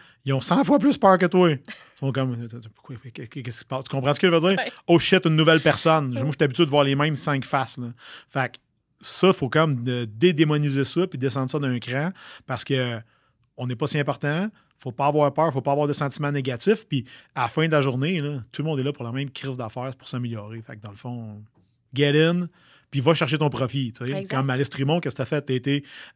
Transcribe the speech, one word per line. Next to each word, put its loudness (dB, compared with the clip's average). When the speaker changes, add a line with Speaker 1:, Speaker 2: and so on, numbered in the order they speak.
Speaker 1:
ils 0
ont -2
cent 2
fois 4
plus 4
peur 6
que 4
toi. 4
Ils -2
sont -2
comme, « -4
Pourquoi ? -18
Qu'est-ce -14
qui -10
se -8
passe ? » -6
Tu -14
comprends 2
ce 0
que 0
je 2
veux 4
dire ? 4
Speaker 2:
Ouais. « -4
Speaker 1:
Oh 8
shit, 4
une 4
nouvelle 6
personne. » 4
Speaker 2:
Ouais. -4
Speaker 1:
Moi, 0
je -8
suis 0
habitué 2
de 0
voir 6
les 2
mêmes 0
cinq -2
faces, -2
là. -10
Fait -4
que -20
ça, 4
faut -2
comme 2
de-, -4
dédémoniser 2
ça 0
puis -8
descendre -2
ça -4
d'un -2
cran -4
parce -4
que -2
on -6
n'est -4
pas -2
si 0
important. -2
Faut -8
pas -2
avoir 2
peur, 0
faut -2
pas 0
avoir 0
de -2
sentiments -2
négatifs. -2
Puis -2
à -2
la 0
fin 0
de -2
la 4
journée, -2
là, -6
tout -6
le -4
monde -2
est -2
là -2
pour -14
la -8
même -6
crise -8
d'affaires, -8
c'est -16
pour -16
s'améliorer. -8
Fait -16
que -20
dans -18
le -18
fond, -12
Get 4
in, 2
puis -2
va 4
chercher 0
ton 0
profit, -4
tu -8
sais. -4
Speaker 2:
Exact. -6
Speaker 1:
Comme 0
à -2
l'Estrimont, 0
qu'est-ce -6
que -4
t'as -4
fait ? -2
T'as -6
été, -2